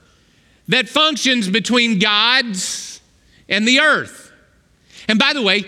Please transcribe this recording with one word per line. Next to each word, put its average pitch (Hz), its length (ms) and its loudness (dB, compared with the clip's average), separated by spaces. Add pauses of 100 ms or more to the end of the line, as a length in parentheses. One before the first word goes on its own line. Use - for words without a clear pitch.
(680)
that 233 220 0
functions 262 580 0
between 226 500 0
gods 214 1000 -2 (480)
and 208 180 0
the 254 140 4
earth." 240 500 -2 (800)
And 220 100 2
by 277 140 2
the 285 100 -2
way, 196 260 0